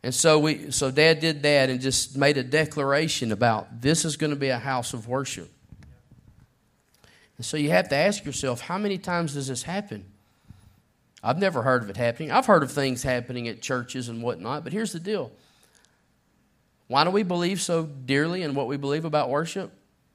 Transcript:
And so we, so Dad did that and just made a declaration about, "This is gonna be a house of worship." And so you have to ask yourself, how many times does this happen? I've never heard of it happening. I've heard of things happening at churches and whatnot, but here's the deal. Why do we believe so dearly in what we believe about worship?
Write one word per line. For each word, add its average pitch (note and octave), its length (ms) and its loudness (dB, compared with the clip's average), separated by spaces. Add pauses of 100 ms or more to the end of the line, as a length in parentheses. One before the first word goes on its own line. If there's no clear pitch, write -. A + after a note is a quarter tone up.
And B2+ 120 -4
so D#3 260 6
we, D3 320 0
so C3 200 -2
Dad D#3 300 6
did D#3 220 -2
that C#3+ 260 6
and B2+ 100 -2
just C3+ 380 -2
made C#3+ 200 4
a B2+ 60 -2
declaration D3 880 0
about, A2+ 500 0
"This D3+ 220 2
is D#3 140 -4
gonna D3+ 180 -2
be C#3 140 -2
a B2 100 -2
house B2+ 340 -4
of A2+ 140 -10
worship." B2+ 420 -6 (1900)
And - 80 -8
so D#3 120 -4
you D3 140 2
have F3+ 180 4
to C#3 60 2
ask G3+ 300 2
yourself, C3 360 -2
how F3+ 160 -4
many G3+ 200 -2
times E3+ 360 -2
does C#3 140 -4
this B2+ 160 -6
happen? D#3+ 420 -8 (1160)
I've C3 160 0
never F#3 240 0
heard B2+ 180 4
of G2+ 80 -8
it F#2+ 80 -8
happening. A#2+ 340 -2
I've B3+ 140 4
heard F3 180 8
of B2 80 -4
things C3 320 0
happening B2 440 -2
at A2 140 -10
churches B2 480 -6
and A#2 120 -8
whatnot, A#2+ 420 -6
but E3 100 -8
here's G#3+ 180 -4
the E3+ 80 -8
deal. E3+ 320 -6 (1600)
Why C#3+ 100 6
do E3+ 60 4
we G#3 140 2
believe F3 360 0
so E3 280 0
dearly C#3+ 560 0
in D3 100 -4
what C3+ 140 -2
we C#3 100 -4
believe C#3+ 260 -2
about D3+ 280 0
worship? E3 400 -4 (440)